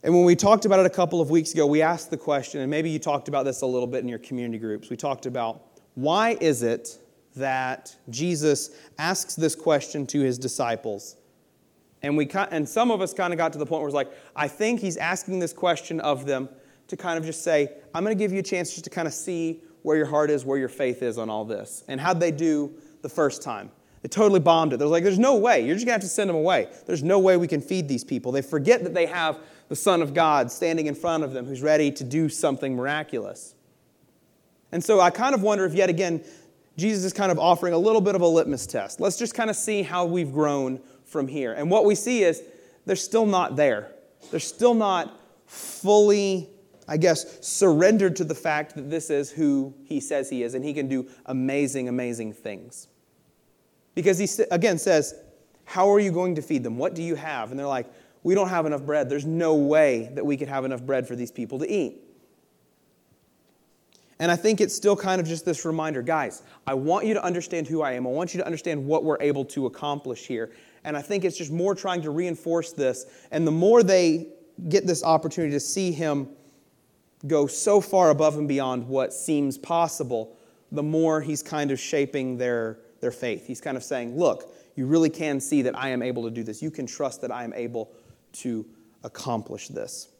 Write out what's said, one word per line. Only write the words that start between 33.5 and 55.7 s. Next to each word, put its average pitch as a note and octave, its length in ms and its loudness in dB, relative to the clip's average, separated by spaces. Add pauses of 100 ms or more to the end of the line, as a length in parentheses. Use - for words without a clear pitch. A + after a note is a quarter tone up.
And F3 100 -4
so F#3+ 200 6
I F3 80 8
kind B3+ 260 0
of G3+ 60 0
wonder G3+ 240 2
if, D#3+ 80 -2
yet F#3 160 4
again, E3+ 340 -2 (540)
Jesus G3 260 0
is F#3 80 -4
kind F#3+ 220 0
of D3 60 0
offering F3 340 4
a E3 40 2
little A3 220 4
bit G3 160 2
of F3+ 60 2
a F3 60 6
litmus D#3+ 380 2
test. G2+ 360 -6
Let's F#3 160 0
just A#3 160 -4
kinda A3 200 -2
see G#3 280 -2
how F3 240 -2
we've E3+ 260 -2
grown C#3 480 0 (240)
from C#3 240 -4
here. C3 240 -4
And D3 180 -4
what G3+ 140 6
we G#3 120 6
see A#3+ 280 0
is E3 180 2 (440)
they're F#3+ 100 0
still A3 300 0
not F#3 320 0
there. A#2+ 340 2 (400)
They're D#3+ 80 -4
still A#3+ 340 2
not F#3+ 460 0 (280)
fully, G3+ 1040 2 (380)
I D#3 80 -4
guess, D#3+ 500 2
surrendered F#3+ 720 4
to F3+ 60 -2
the C#3+ 120 -4
fact D3+ 400 -4
that C#3+ 140 -12
this D#3 200 -6
is C#3+ 220 -2
who C#3 420 0 (100)
he D3 160 -4
says C3+ 300 -4
he B2 140 -4
is, A#2 100 -4
and C3 100 -4
he D3 100 -6
can C#3 140 -4
do C3 200 -2 (180)
amazing, C3 640 -2
amazing A#2+ 420 -4
things. - 560 -14 (1080)
Because F#3 220 2
he, G3+ 80 0
s-, - 140 -4 (100)
again, F3 280 2
says, D#3 360 2 (520)
"How F#3+ 260 4